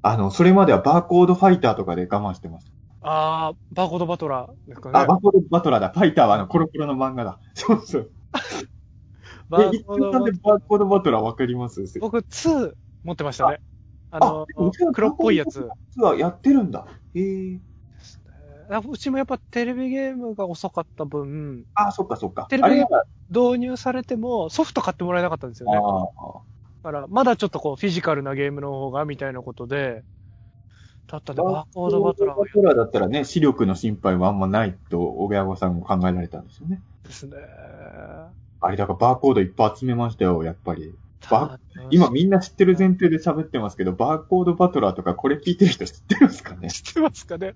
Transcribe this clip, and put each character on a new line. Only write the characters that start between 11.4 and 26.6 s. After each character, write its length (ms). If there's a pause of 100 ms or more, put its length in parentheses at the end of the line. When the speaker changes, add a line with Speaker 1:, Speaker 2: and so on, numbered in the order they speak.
Speaker 1:
り 100
ま 140
す？ 160 (160)
Speaker 2:
僕、 220
ツ 260
ー 240 (320)
持 80
っ 40
て 80
ま 80
し 60
た 120
ね。 100 (500)
Speaker 1:
あ。 60
Speaker 2:
あ 40
の、 220
Speaker 1:
あ、 40
で 80 (300)
も 80
Speaker 2:
黒 160
っ 100
ぽ 140
い 40
や 80
つ。 80
Speaker 1:
ツ 160 (300)
ー 40
は 140
や 120
っ 120
て 100
る 120
ん 80
だ。 160 (280)
へ 40
ー。 400
Speaker 2:
で 20 (400)
す 260
ね。 60 (380)
あ、 160
う 120
ち 120
も 80
や 60
っ 20
ぱ 120
テ 280
レ 80
ビ 160
ゲ 200
ー 60
ム 180
が 120
遅 240
か 120
っ 40 (100)
た 80
分、 600 (100)
Speaker 1:
あ、 180
そ 120
っ 20
か 100
そ 120
っ 40
か。 180
Speaker 2:
テ 80
レ 60
ビ 120
ゲ 0
ー 40
ム 40
Speaker 1:
あ 40
れ 80
は 80 (460)
Speaker 2:
導 100
入 160
さ 160
れ 100
て 140
も、 340
ソ 140
フ 100
ト 80
買 120
っ 20
て 80
も 80
ら 80
え 20
な 80
か 60
っ 20
た 80
ん 40
で 60
す 60
よ 80
ね。 80
Speaker 1:
あ 20
ー。 600 (420)